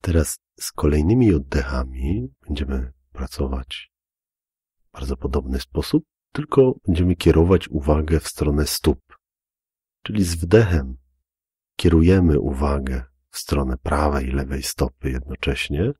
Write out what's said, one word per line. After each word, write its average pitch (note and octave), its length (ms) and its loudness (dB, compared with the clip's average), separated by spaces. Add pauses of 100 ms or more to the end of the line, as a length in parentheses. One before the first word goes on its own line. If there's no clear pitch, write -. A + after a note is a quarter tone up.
Teraz E2 320 0 (220)
z - 120 -12
kolejnymi F2 600 2
oddechami C2+ 920 -4 (180)
będziemy C2 460 -6 (200)
pracować - 800 -8 (880)
w - 140 -20
bardzo C2+ 240 -6
podobny C2 440 -4
sposób, - 440 -4 (280)
tylko C3+ 420 2 (120)
będziemy F2 300 2
kierować E2+ 520 4
uwagę D2+ 520 0
w - 80 -12
stronę D2 380 -2
stóp. - 520 -2 (840)
Czyli G#2+ 220 -2
z E2+ 100 -4
wdechem E2+ 600 2 (800)
kierujemy E2+ 640 6
uwagę C2+ 640 -2 (260)
w - 80 -14
stronę C2 400 -4
prawej C#2+ 500 -2
i C2 40 -4
lewej C2+ 300 -4
stopy - 480 -6
jednocześnie. C#2 880 -4